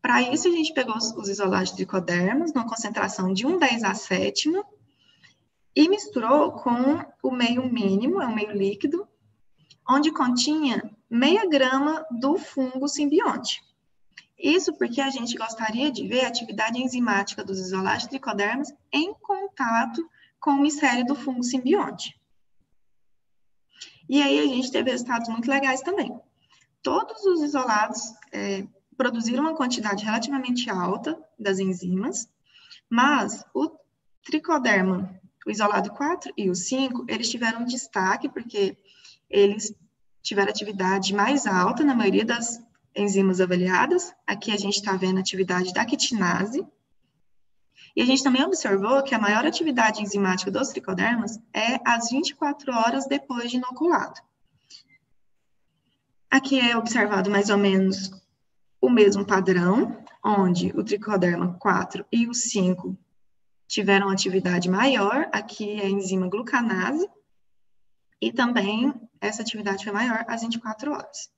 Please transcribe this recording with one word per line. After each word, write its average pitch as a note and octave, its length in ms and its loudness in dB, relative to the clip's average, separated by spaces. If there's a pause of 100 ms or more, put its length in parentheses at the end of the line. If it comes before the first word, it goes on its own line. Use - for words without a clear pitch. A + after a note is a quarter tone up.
Para B3 180 4
isso, D4+ 280 2
a - 20 6
gente D#4 240 0
pegou A#3 220 -2
os, A#3 160 -4
os G3+ 160 -8
isolados G3 420 0
de - 60 -14
tricodermas, F#3 760 0
numa A#3 160 -2
concentração G3 640 -4
de G3+ 140 -2
um F4+ 120 2
dez A#3+ 260 2
à G3 100 0
sétima, G3+ 680 -2 (1120)
e D4+ 140 6
misturou D4 640 2
com B3+ 500 0 (200)
o C4 80 0
meio B3 420 0
mínimo, A3 480 2
é C4+ 60 -2
um A3 80 -2
meio G#3 180 -4
líquido, G#3 560 -2 (800)
onde D4 220 4
continha C4+ 800 0 (180)
meia D#4+ 400 4
grama C#4+ 640 2
do C4+ 260 0
fungo C4 520 -4
simbionte. D4 760 0 (760)
Isso F4 400 2
porque A#3 240 -2
a C4+ 80 0
gente A#3+ 300 -6
gostaria A3+ 520 -2
de G3 160 -6
ver B3 180 2
a A#3 40 -2
atividade A#3 540 -4
enzimática A3 600 0
dos F#3+ 160 -6
isolados F#3+ 420 -2
de A#3+ 80 -8
tricodermas A#3 640 -4 (180)
em E4+ 220 -2
contato C4 920 -2 (340)
com D4 100 0
o C#4 100 4
micélio C4 460 2
do C#4 80 0
fungo B3 300 -6
simbionte. - 760 -2 (1900)
E C#4 140 4
aí C#4 180 4
a D4 80 4
gente B3+ 240 0
teve B3 200 0
resultados A#3 400 -4
muito A#3 180 -4
legais C4+ 320 0
também. F4 340 -4 (680)
Todos G#4+ 420 -2
os F4 160 4
isolados, B3+ 640 0 (280)
é, G3+ 360 -4 (320)
produziram A#3+ 440 0
uma D#4+ 140 0
quantidade G#3+ 480 -2
relativamente B3 680 -4
alta G3 480 -4 (200)
das G3 200 -2
enzimas, F#3+ 680 -4 (600)
mas A#3+ 560 0 (100)
o D#4 160 -2 (520)
tricoderma, G3+ 960 0 (260)
o - 60 -4
isolado G#3 420 0
quatro D#4 440 -4
e G3+ 120 -2
o F3+ 60 0
cinco, B3+ 540 -2
eles A3+ 220 -4
tiveram A#3 340 -4
destaque A#3+ 640 -2
porque G#3 480 -4 (520)
eles G3+ 460 2 (480)
tiveram G3+ 280 0
atividade G3 640 -2
mais A#3+ 320 2
alta F#3+ 360 2
na C#4 120 4
maioria G#3 300 2
das A#3 380 -4 (320)
enzimas G3 460 2
avaliadas. F#3 720 2 (120)
Aqui G#3 260 -4
a G#3 40 0
gente G3+ 260 -2
tá G3+ 100 0
vendo F#3+ 240 2
a F#3+ 40 2
atividade F#3 520 -2
da A3 120 0
quitinase. G#3+ 800 -2 (1300)
E A3 60 2
a - 20 4
gente C4+ 180 4
também C4+ 220 4
observou B3 580 2
que C4+ 120 -2
a A3 40 0
maior G#3+ 260 2
atividade A#3+ 580 0
enzimática G3 500 0
dos A3+ 160 -2
tricodermas G3+ 720 -2 (140)
é A#3 320 -2
às A3+ 260 0
vinte C#4 200 -2
e - 40 -18
quatro C#4+ 380 -4
horas B3 340 0
depois A#3+ 440 -4
de B3+ 60 -4
inoculado. B3 640 -2 (2000)
Aqui C4+ 300 4
é A#3+ 160 2
observado G#3 520 0
mais G3+ 220 2
ou G3+ 80 6
menos F#3+ 520 2 (720)
o B3+ 100 6
mesmo G3+ 340 6
padrão, F#3+ 800 2 (180)
onde F#3 540 2
o G#3 80 -2
tricoderma F3+ 760 0
quatro F#3+ 540 -2
e A#3 140 2
o A#3+ 80 -8
cinco F#3 640 -2 (680)
tiveram G3 440 2
atividade F3+ 580 0
maior, A3+ 640 2
aqui G#3+ 480 -6
é G3 60 -2
a - 20 0
enzima F#3+ 400 0
glucanase, A#3 800 -2 (1120)
e A#3 100 0
também A#3+ 640 0 (280)
essa G#3+ 200 -6
atividade G3+ 440 -6
foi G#3 80 -6
maior A3+ 360 -2
às A3+ 140 -6
vinte A3+ 140 -4
e A#3 40 -6
quatro C#4 320 -8
horas. - 460 -12